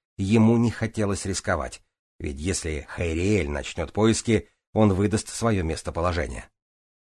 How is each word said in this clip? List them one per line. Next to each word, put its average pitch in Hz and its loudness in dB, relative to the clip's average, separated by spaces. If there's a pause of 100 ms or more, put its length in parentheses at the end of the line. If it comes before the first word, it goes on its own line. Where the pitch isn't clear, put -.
(160)
ему 110 4
не 117 2
хотелось 104 -4
рисковать, 87 -4 (380)
ведь 69 -8
если 78 -4
Хайриэль 87 0
начнет 73 -6
поиски, 110 2 (240)
он 107 6
выдаст 101 0
свое 107 0
местоположение. 82 -4 (580)